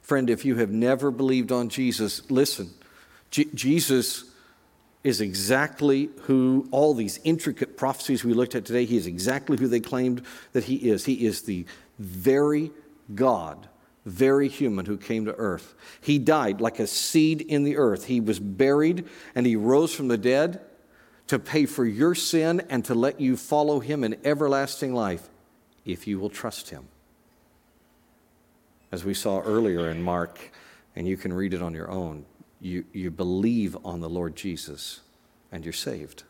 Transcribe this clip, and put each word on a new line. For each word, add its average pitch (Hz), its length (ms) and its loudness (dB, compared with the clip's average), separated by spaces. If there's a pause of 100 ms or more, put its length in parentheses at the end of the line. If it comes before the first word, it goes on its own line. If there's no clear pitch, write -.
Friend, 131 280 2
if 117 140 2
you 131 120 2
have 113 140 2
never 127 420 2
believed 127 420 0
on 120 160 -2
Jesus, 117 600 -2
listen, 127 420 0 (600)
Je-, 151 220 2
Jesus 131 720 2 (760)
is 110 200 2
exactly 135 880 2 (140)
who, 131 480 4
all 147 220 4
these 110 300 -2
intricate 160 540 -2
prophecies 131 480 -2
we 120 80 4
looked 120 200 2
at - 120 -4
today, 123 180 0
he 117 140 0
is 87 100 0
exactly 127 480 -2
who 127 140 2
they 117 100 2
claimed 127 440 -2 (280)
that 117 140 0
he 127 100 -2 (140)
is. - 160 2
He 123 200 0
is 104 180 -2
the 90 220 -6 (340)
very 135 680 2 (460)
God, 98 540 0 (360)
very 131 420 4
human 110 380 -2
who 101 120 -4
came 110 280 -4
to 104 100 -6
earth. 98 400 -6 (260)
He 147 160 2
died 120 440 2
like 113 180 -2
a 107 80 0
seed 156 540 2
in 151 220 0
the 143 140 0
earth. 107 280 2
He 123 140 0
was 107 200 0
buried 143 680 2 (300)
and 123 100 2
he 117 100 4
rose 135 380 4
from 139 140 -4
the 120 100 2
dead 139 440 2 (680)
to 139 100 0
pay 147 280 2
for 127 200 -2
your 131 300 2
sin 165 540 0
and 127 160 -2
to 123 100 -2
let 131 260 0
you 127 160 2
follow 147 420 0
him 135 240 -2
in 110 200 -2
everlasting 139 720 0
life 98 340 -2 (560)
if 90 220 -8
you 101 100 -2
will 101 120 -4
trust - 420 -10
him. 65 160 -16 (2000)
As 90 140 -8
we 98 80 -2
saw 98 280 -2
earlier 101 500 0
in 82 100 -6
Mark, 87 380 -2 (560)
and 90 120 -6
you 95 80 -2
can 92 160 -8
read 92 220 -2
it 87 80 -4
on 85 140 -6
your 85 160 -10
own, 80 340 -8 (340)
you, 90 340 -8
you 92 180 -6
believe 95 760 0
on 87 140 -8
the 82 100 -8
Lord 85 260 -4
Jesus - 640 -10 (500)
and 85 120 -12
you're 82 80 -10
saved. - 580 -10